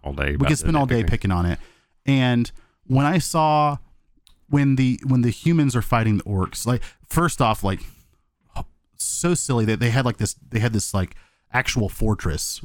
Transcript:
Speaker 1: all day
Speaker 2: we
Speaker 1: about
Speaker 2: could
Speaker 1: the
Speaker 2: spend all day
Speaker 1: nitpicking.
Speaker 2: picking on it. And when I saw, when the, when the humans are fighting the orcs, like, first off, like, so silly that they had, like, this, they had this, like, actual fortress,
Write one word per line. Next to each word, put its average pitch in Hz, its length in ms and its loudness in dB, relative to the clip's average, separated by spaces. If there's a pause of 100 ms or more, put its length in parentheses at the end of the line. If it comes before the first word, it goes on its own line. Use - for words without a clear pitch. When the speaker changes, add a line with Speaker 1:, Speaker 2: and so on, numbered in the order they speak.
Speaker 1:
all 73 100 -8
day 71 180 -2
Speaker 2:
we 73 40 -2
Speaker 1:
about 139 120 0
Speaker 2:
could 156 60 4
Speaker 1:
the 143 40 0
Speaker 2:
spend 160 200 0
all 139 80 2
day 120 180 0
Speaker 1:
nitpicking. 85 60 -4
Speaker 2:
picking - 220 0
on 87 140 0
it. 87 140 -2 (460)
And 123 460 2 (360)
when 135 180 2
I 165 140 2
saw, 151 580 0 (680)
when 139 280 4
the, 131 300 2
when 131 160 2
the 120 80 2
humans 151 460 2
are 117 80 0
fighting 113 340 2
the - 60 -4
orcs, 95 420 -4
like, 120 160 0 (260)
first 165 340 0
off, 113 220 2
like, 95 180 -2 (1120)
so - 400 -2
silly 117 300 0
that 107 140 0
they 120 120 0
had, 127 140 2
like, 120 120 -2
this, 107 160 -2 (160)
they 117 100 -2
had 113 140 0
this, 104 200 -2
like, 92 220 -2 (380)
actual 120 360 0
fortress, - 760 -2